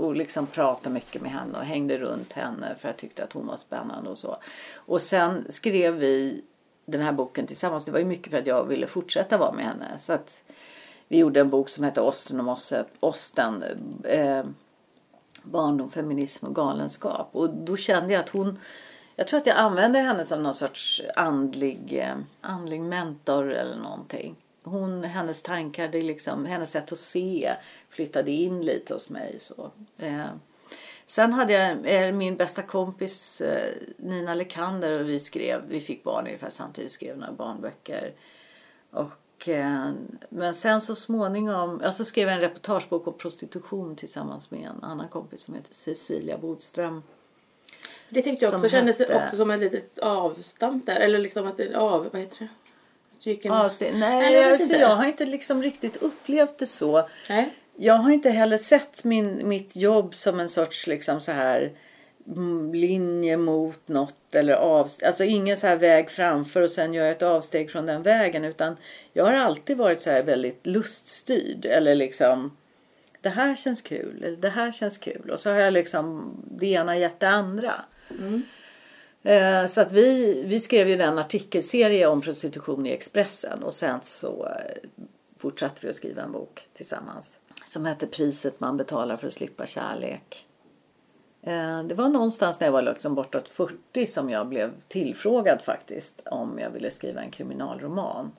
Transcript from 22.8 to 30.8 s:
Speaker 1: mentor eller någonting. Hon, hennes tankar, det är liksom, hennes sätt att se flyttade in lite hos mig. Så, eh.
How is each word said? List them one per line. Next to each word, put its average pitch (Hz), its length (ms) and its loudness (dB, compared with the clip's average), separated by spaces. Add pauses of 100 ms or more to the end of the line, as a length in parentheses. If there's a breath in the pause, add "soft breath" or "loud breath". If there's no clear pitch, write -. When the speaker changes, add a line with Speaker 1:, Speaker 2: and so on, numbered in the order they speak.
Speaker 1:
mentor 151 720 -2
eller 123 240 -4
någonting. - 600 -12 (260)
Hon, 185 420 -6
hennes 170 380 -6
tankar, 165 460 -6
det 160 100 -2
är 165 40 -2
liksom, 151 440 -6
hennes 160 240 -6
sätt 151 220 -6
att 160 60 -6
se 180 540 -2 (380 loud breath)
flyttade 147 400 -2
in 175 340 -2
lite - 300 -4
hos - 160 -10
mig. - 280 -12
Så, - 320 -14 (280)
eh. 147 260 -8 (840 loud breath)